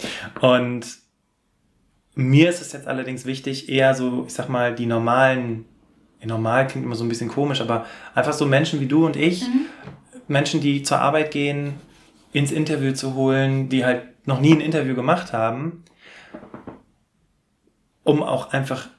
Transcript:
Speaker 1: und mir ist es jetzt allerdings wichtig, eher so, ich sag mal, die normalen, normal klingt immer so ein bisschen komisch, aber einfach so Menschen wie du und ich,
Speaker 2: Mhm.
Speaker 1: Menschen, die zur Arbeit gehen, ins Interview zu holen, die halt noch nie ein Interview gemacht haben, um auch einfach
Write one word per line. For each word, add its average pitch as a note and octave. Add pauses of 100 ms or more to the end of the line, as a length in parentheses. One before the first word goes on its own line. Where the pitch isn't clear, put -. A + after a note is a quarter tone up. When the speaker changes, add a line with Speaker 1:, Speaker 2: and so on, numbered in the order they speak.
(400)
Speaker 1:
und B2 (1300)
mir C#3
ist F3
es -
jetzt C#3
allerdings C3
wichtig, C3+
eher C3+
so, B2+
ich -
sag -
mal, B2
die A#2+
normalen, A#2 (580)
normal A2+
klingt C3
immer A#2+
so A#2
ein A#2
bisschen A#2
komisch, C#3
aber A#2 (260)
einfach C#3+
so D3
Menschen C#3+
wie C3
du D#3
und D#3
ich, F3+
Speaker 2:
Mhm. C4+ (640)
Speaker 1:
Menschen, C#3+
die C#3+
zur C#3+
Arbeit D3+
gehen, C#3+ (600)
ins C#3+
Interview D3+
zu C3+
holen, C3+
die C3
halt B2 (240)
noch C3
nie D3+
ein D3+
Interview D3+
gemacht C#3
haben, A#2+ (2250)
um D3
auch -
einfach C3+